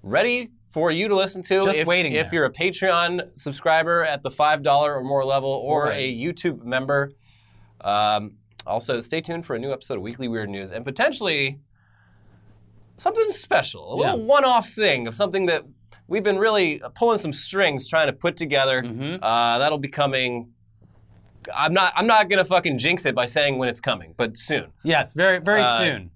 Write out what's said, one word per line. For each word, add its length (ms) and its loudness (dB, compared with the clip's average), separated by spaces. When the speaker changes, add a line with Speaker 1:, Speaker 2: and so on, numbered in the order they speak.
Speaker 1:
ready 480 0
for 220 0
you 180 0
to 60 4
listen 280 0
to 220 2
Speaker 2:
Just 160 2
Speaker 1:
if, 60 0
Speaker 2:
waiting 260 2
Speaker 1:
if 180 0
Speaker 2:
there. 100 0
Speaker 1:
you're 60 4
a 60 -2
Patreon 840 0
subscriber 680 2
at 180 -2
the 80 -4
five 320 2
dollar 340 4
or 80 -4
more 200 0
level 260 0
or 360 0
Speaker 2:
Right. 120 -2
Speaker 1:
a 180 -2
YouTube 480 -4
member. 460 0
Um, 540 0
also, 340 -4
stay 200 -6
tuned 240 -8
for 120 -6
a 20 -6
new 140 -6
episode 240 -8
of 60 -8
Weekly 260 -8
Weird 220 -4
News 200 -10
and 140 -12
potentially 760 -2
something 360 0
special, 600 -2
a 60 -4
Speaker 2:
Yeah. 120 2
Speaker 1:
little 140 -4
one-off 420 4
thing 380 0
of 80 -6
something 320 0
that 160 2
we've 140 -2
been 160 2
really 420 2
pulling 240 2
some 140 -4
strings 560 -2
trying 180 2
to 60 0
put 240 -4
together. 460 0
Speaker 2:
Mm-hmm. 400 -8
Speaker 1:
Uh, 360 2
that'll 200 2
be 100 -6
coming. 640 -2
I'm 200 0
not, 220 4
I'm 100 2
not 220 6
gonna 160 4
fucking 340 2
jinx 260 0
it 100 0
by 120 0
saying 320 0
when 100 0
it's 120 -6
coming, 360 -6
but 220 -4
soon. 340 -4
Speaker 2:
Yes, 300 0
very, 260 4
very 220 2
Speaker 1:
Uh, 160 4
Speaker 2:
soon. 380 -2